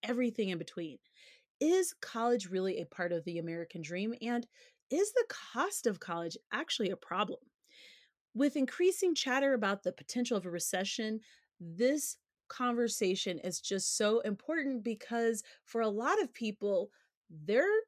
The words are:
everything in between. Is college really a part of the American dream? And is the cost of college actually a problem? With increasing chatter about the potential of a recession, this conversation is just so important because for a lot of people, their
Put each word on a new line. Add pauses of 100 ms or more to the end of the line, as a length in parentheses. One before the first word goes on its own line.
everything
in
between. (640)
Is
college
really
a
part
of
the
American
dream?
And (440)
is
the
cost
of
college (160)
actually
a
problem? (960)
With
increasing
chatter
about
the
potential
of
a
recession, (380)
this (300)
conversation
is
just
so
important
because (220)
for
a
lot
of
people, (400)
their (220)